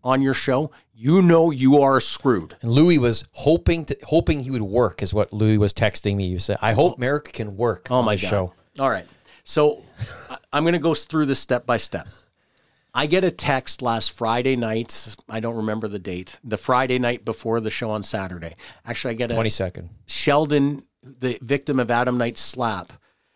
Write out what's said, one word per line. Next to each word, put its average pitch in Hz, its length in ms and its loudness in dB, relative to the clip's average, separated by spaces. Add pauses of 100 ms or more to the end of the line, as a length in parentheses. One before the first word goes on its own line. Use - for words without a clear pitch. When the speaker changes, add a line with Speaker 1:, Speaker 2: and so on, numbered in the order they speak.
Speaker 1:
on 131 180 2
your 135 120 2
show, 135 380 0 (240)
you 147 260 4
know 165 300 6
you 135 300 6
are 135 180 4
screwed. 101 600 0
Speaker 2:
And 117 100 -2
Louis 156 260 6
was 120 360 0
hoping 165 520 2
to, - 180 -8
hoping 156 360 2
he 127 100 -8
would 127 140 -2
work, 104 400 0
is 95 100 -2
what 104 200 0
Louis 107 260 4
was 101 140 2
texting 104 420 -2
me. 98 120 -2
You 90 120 -4
said, - 220 -4
"I 110 120 2
hope 170 240 2
Merrick 139 360 -4
can 104 240 -10
work 113 340 -2
Speaker 1:
Oh 123 40 2
Speaker 2:
on 127 100 4
Speaker 1:
my 107 100 2
Speaker 2:
the 90 80 -2
Speaker 1:
God. 95 60 -4
Speaker 2:
show." 95 240 -2 (260)
Speaker 1:
All 135 100 0
right. 98 160 -4 (400)
So - 380 2 (460)
I, - 80 -14 (140)
I'm 151 140 0
gonna 170 140 2
go 160 140 0
through 151 340 -2
this 135 120 0
step - 260 -2
by 120 120 0
step. - 300 -6 (840)
I 135 140 0
get 180 160 2
a 180 80 2
text - 500 -4
last 117 300 -2
Friday 123 440 0
night. 113 600 -4 (140)
I 110 100 -8
don't 117 180 -6
remember 107 300 -4
the 101 120 -8
date. 90 440 -10
The 107 140 -6
Friday 127 420 0
night 120 260 -2
before 117 360 -4
the 107 80 -4
show 110 220 -6
on 107 120 -6
Saturday. 90 520 -8 (300)
Actually, 117 260 -6
I 113 60 -8
get 120 140 -4
a 117 40 -2
Speaker 2:
Twenty-second. 98 540 -4 (180)
Speaker 1:
Sheldon, 143 760 0 (200)
the 127 380 -6
victim 135 380 -2
of 120 120 0
Adam 123 260 0
Knight's 120 240 -4
slap, 107 520 -4 (420)